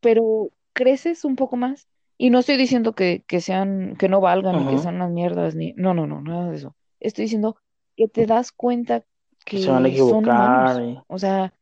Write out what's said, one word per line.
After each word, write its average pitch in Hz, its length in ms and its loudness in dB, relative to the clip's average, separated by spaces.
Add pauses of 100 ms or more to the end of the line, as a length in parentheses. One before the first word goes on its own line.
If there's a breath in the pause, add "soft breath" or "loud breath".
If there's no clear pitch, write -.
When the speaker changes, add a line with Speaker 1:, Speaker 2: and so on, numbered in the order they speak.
Speaker 1:
Pero 220 500 2 (240)
creces 269 500 0
un 277 120 -2
poco 262 200 -4
más. 254 320 -6 (280)
Y 247 140 2
no 247 80 6
estoy 269 180 2
diciendo 240 380 0
que, 180 320 -2
que 180 140 -2
sean, 190 580 -4
que 190 100 2
no 190 120 4
valgan, 185 380 2
ni 139 80 0
que 135 80 0
Speaker 2:
Ajá. 139 80 0
Speaker 1:
sean 170 140 -6
unas 180 140 -4
mierdas, 175 460 -4
ni, 160 160 -8
no, 185 220 0
no, 160 120 -2
no, 147 140 -8
nada 170 300 -8
de 156 60 -10
eso. 143 200 -16 (240)
Estoy 214 240 -6
diciendo 220 320 -2 (400)
que 220 100 2
te 226 200 0
das 226 260 0
cuenta 240 500 -4 (420)
Speaker 2:
Que 202 140 -6
se 190 120 0
van 131 140 4
a 131 60 4
Speaker 1:
que 135 80 -2
son 131 260 4
Speaker 2:
equivocar 120 260 4
Speaker 1:
humanos, 127 300 2
Speaker 2:
y 120 280 -8
Speaker 1:
o 185 100 -10
sea 190 440 -2